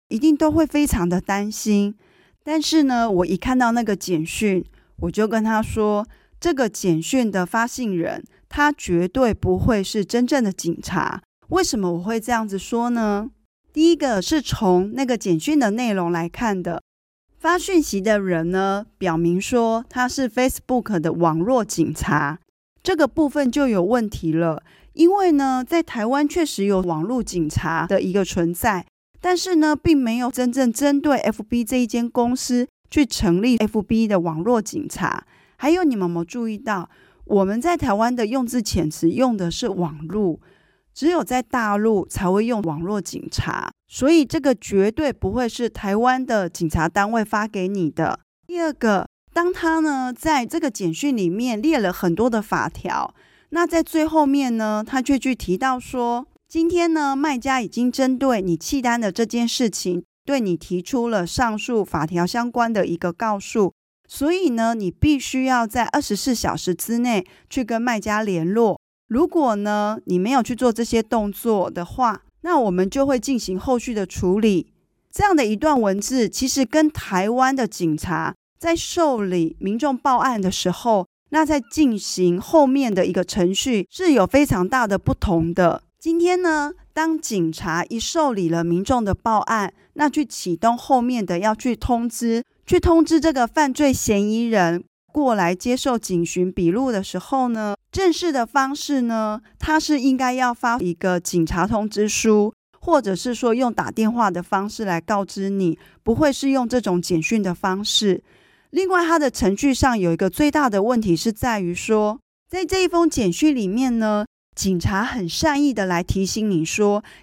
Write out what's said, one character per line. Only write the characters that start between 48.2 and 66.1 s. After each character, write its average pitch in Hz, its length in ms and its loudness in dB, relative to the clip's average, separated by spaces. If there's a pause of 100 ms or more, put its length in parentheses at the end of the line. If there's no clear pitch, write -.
第 349 140 -6
二 320 120 -2
个， 202 340 0 (260)
当 339 200 0
他 320 260 0
呢， 269 340 -2
在 277 320 0
这 320 140 -6
个 320 100 -2
简 185 240 -4
讯 277 240 -2
里 180 140 0
面 220 320 -2
列 311 160 2
了 190 140 0
很 180 220 0
多 220 140 2
的 220 140 0
法 151 260 -2
条， - 460 -6 (360)
那 339 160 2
在 330 160 2
最 320 240 0
后 311 180 2
面 269 320 2
呢， 214 300 -2
他 262 160 -2
却 277 160 2
去 262 160 0
提 185 240 -2
到 262 200 -2
说， 240 480 -4 (220)
今 330 180 0
天 339 280 2
呢， 285 200 0
卖 277 220 0
家 262 240 -2
已 208 80 -6
经 240 240 0
针 262 240 2
对 247 240 2
你 180 160 0
弃 277 240 -4
单 240 180 0
的 208 140 -2
这 226 140 0
件 233 200 -2
事 233 220 0
情， 175 340 -4 (220)
对 277 160 0
你 185 160 0
提 180 240 -6
出 233 260 -2
了 202 200 -2
上 220 320 -2
述 220 260 -2
法 156 220 -2
条 175 200 0
相 240 240 -4
关 233 220 0
的 202 140 2
一 170 100 -4
个 175 160 -4
告 214 280 -4
诉， 202 320 -2 (340)
所 294 260 -2
以 359 180 0
呢， 226 260 0
你 202 120 -4
必 294 300 2
须 262 280 -2
要 240 200 2
在 233 200 -2
二 - 140 0
十 - 140 -2